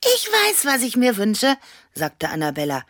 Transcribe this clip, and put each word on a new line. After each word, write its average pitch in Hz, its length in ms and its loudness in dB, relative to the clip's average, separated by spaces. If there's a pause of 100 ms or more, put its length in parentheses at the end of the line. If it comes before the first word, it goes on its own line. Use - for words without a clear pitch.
Ich 494 220 2
weiß, 427 400 2
was 269 160 0
ich 247 140 -2
mir 247 200 2
wünsche, 214 400 2 (380)
sagte 156 340 -6
Annabella. 147 600 -4